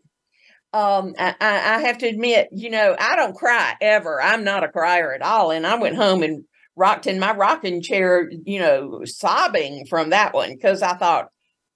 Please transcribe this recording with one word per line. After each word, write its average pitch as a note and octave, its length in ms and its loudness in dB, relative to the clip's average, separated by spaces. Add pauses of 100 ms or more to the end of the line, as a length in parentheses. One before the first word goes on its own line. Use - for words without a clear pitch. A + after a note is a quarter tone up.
(720)
Um, G3+ 460 0
I, F3+ 200 -2
I, G#3+ 360 0
I A#3 60 -2
have A#3+ 180 -2
to B3 80 -4
admit, A3+ 440 0
you A3 180 -10
know, G#3+ 300 2
I B3+ 160 0
don't A3+ 200 0
cry A#3 460 0
ever. G3 400 2
I'm G#3+ 220 2
not G3 200 -2
a D3+ 60 -4
crier E3+ 440 0
at C3 80 -8
all. F3+ 300 2
And D#3+ 140 -2
I G3+ 100 2
went G#3+ 200 -2
home F#3+ 280 2
and D#3 200 -4 (320)
rocked F#3 320 2
in F#3+ 120 -2
my G3 140 0
rocking G3+ 480 0
chair, F3+ 480 2 (160)
you G3 140 -4
know, C#3 460 0
sobbing D3+ 840 -2
from D#3+ 200 -2
that G3 240 2
one, B2 260 -4
'cause G3 240 0
I F3+ 140 0
thought, E3+ 320 0 (460)